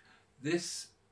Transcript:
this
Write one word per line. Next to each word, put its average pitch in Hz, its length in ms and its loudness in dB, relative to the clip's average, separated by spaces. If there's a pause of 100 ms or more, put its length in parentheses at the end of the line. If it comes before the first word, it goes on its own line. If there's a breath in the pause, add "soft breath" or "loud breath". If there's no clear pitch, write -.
(420 loud breath)
this 175 460 0 (240)